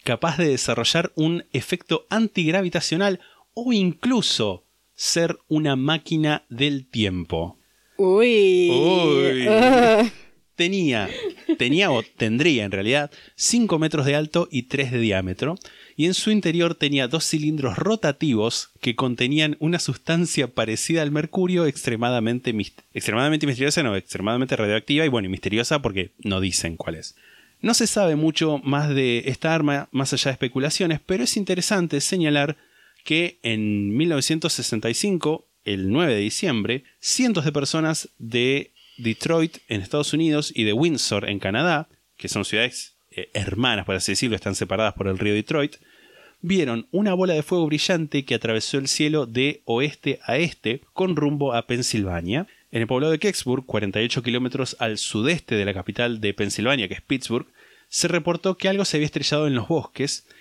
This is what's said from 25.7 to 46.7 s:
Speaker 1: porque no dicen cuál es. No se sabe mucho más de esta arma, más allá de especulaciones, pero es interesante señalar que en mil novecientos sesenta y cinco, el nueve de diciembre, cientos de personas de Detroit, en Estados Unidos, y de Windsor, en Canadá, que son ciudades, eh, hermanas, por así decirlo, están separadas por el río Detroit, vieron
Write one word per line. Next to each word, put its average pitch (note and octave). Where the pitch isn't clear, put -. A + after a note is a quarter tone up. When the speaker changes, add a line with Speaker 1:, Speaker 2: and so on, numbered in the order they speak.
Speaker 1:
porque F#2+
no F#2+
dicen F2
cuál E2
es. -
No A3
se A3+
sabe F3
mucho D#3
más C#3+
de B2+
esta D#3+
arma, C#3+
más C3+
allá C#3
de C3
especulaciones, D3
pero G3+
es -
interesante F3+
señalar D3+
que E3+
en G#2
mil E3
novecientos D#3
sesenta A#2
y A#2
cinco, D#3+
el F#2+
nueve C#3+
de G2+
diciembre, A2+
cientos G#3
de D3+
personas D#3
de B2
Detroit, D#3+
en G#2+
Estados C#3+
Unidos, D3+
y A2+
de G#2
Windsor, A#2
en G2+
Canadá, D3
que -
son G2+
ciudades, -
eh, -
hermanas, G2+
por G2
así F#2+
decirlo, A2
están G2+
separadas F#2+
por G2
el F#2+
río G#2
Detroit, C#3+
vieron D3+